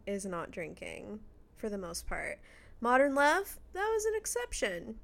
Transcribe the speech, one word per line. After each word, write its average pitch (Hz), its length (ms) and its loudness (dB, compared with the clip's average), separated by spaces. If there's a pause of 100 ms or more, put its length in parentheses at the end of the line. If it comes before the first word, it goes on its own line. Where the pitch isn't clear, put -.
is 202 200 -4
not 175 240 -4
drinking 190 680 -10 (360)
for 226 120 -6
the 202 100 -4
most 170 280 -8
part. - 340 -6 (400)
Modern 262 340 6
Love, 302 440 4 (160)
that 403 180 0
was 427 140 2
an 427 100 2
exception. 233 880 -4